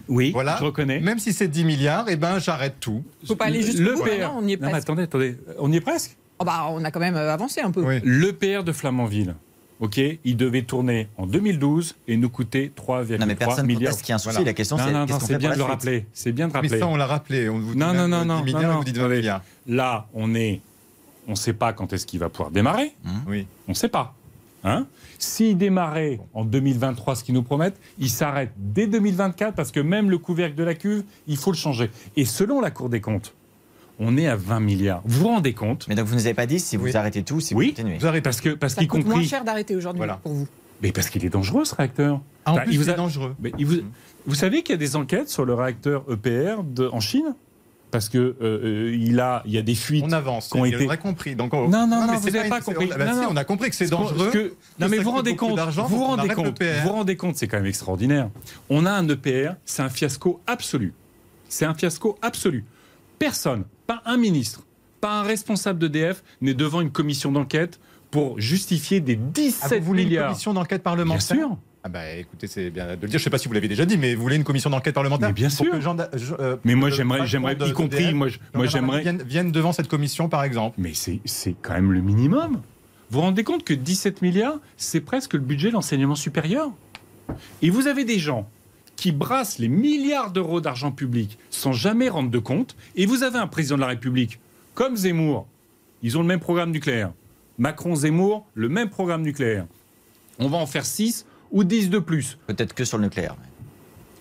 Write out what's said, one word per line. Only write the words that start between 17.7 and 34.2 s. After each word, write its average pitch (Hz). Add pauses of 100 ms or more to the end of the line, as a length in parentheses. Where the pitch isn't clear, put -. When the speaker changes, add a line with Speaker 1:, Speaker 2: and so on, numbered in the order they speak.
Speaker 2:
dit 127
Speaker 1:
Non, 165
Speaker 2:
même 175
Speaker 1:
non, 170
non, 165
Speaker 2:
dix 151 (100)
milliards, 156
Speaker 1:
non, 165
non. 156
Speaker 2:
vous 143
dites 131
vingt 123
milliards. 110 (240)
Speaker 1:
Là, 120
on 113
est, 110 (680)
on 107
sait 107
pas 110
quand 95
est-ce 92
qu'il 90
va 82
pouvoir 76
démarrer. 165 (100)
Speaker 2:
Mmh. - (180)
Speaker 4:
Oui. 196 (200)
Speaker 1:
On 92
sait -
pas. 139 (500)
Hein ? 156 (340)
S'il 220
démarrait 160 (140)
en 110
deux 113
mille 135
vingt-trois, 127
ce -
qu'ils -
nous 127
promettent, 151 (220)
il -
s'arrête 139
dès 104
deux 220
mille 202
vingt-quatre 196
parce 151
que -
même 196
le 175
couvercle 170
de 165
la 170
cuve, 202 (240)
il 147
faut 165
le 160
changer. 120 (260)
Et 147
selon 240
la 185
Cour 127
des 117
comptes, 107 (680)
on 113
est 160